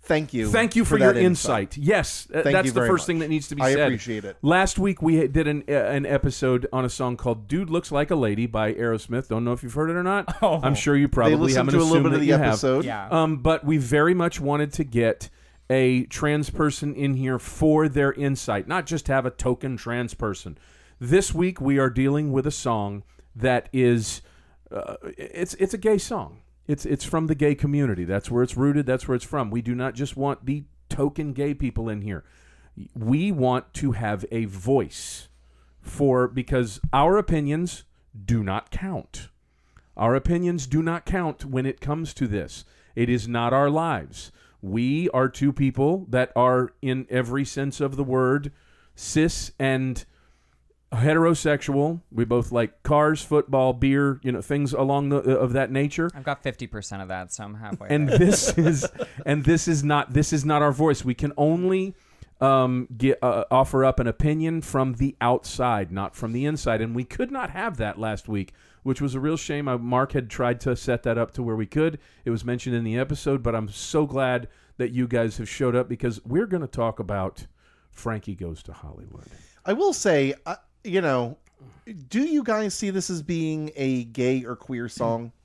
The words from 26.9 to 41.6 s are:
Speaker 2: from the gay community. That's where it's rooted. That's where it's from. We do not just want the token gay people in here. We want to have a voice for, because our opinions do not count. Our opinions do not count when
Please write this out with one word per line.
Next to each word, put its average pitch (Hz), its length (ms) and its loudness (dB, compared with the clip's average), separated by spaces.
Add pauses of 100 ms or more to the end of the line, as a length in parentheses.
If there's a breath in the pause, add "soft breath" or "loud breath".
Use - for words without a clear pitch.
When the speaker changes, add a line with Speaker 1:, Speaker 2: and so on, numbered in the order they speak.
Speaker 2:
from 160 220 0
the 156 80 2
gay 147 220 2
community. 139 480 0
That's 95 260 -4
where 120 140 2
it's - 120 -4
rooted. 143 300 2
That's 127 220 -2
where 127 80 0
it's 120 80 -4
from. 127 260 -4
We 117 100 -2
do 120 140 -4
not 127 200 -4
just 131 220 -6
want 135 300 -4
the 143 180 -4 (240)
token 143 440 -2
gay 143 200 -2
people 117 360 -4
in 104 140 -6
here. 98 220 -6 (720 soft breath)
We 139 380 0
want 127 420 0
to 139 180 -2
have 104 380 -4
a 113 160 -2
voice 98 800 -4 (540)
for, 127 460 2
because 123 520 -2 (120)
our 160 260 4
opinions 160 640 -2 (400)
do 113 200 2
not 98 260 -4
count. - 580 -8 (680)
Our 117 180 2
opinions 170 520 0
do 143 160 2
not 165 220 -4
count 180 400 -4
when 131 220 -2